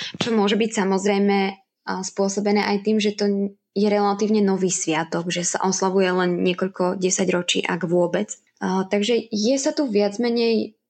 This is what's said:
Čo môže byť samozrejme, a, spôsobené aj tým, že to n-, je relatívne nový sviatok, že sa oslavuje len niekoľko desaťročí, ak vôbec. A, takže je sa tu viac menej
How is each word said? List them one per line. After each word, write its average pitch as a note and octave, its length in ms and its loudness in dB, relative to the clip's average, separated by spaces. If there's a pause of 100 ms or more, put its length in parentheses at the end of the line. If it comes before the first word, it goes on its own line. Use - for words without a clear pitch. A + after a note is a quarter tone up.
(200)
Čo A3+ 160 -2
môže G#3 240 2
byť A3 120 0 (120)
samozrejme, G3 540 2 (500)
a, F#3+ 160 -6
spôsobené G3+ 640 0
aj G3+ 160 0
tým, A3 160 2
že G#3 160 0
to G#3 140 -2
n-, G3 220 -2 (200)
je G3+ 160 0
relatívne G#3 560 2
nový F#3+ 240 2
sviatok, E3 640 -2
že F3 160 -4
sa - 160 -4
oslavuje F#3+ 480 2
len F3+ 320 0
niekoľko F#3 560 -2
desaťročí, F3+ 640 0
ak F3+ 240 -2
vôbec. F3 480 0 (240)
A, F#3+ 240 -2
takže G#3 480 0
je A3 240 0
sa C#4 160 -2
tu D4+ 160 0
viac G3+ 320 0
menej A#3 560 0 (140)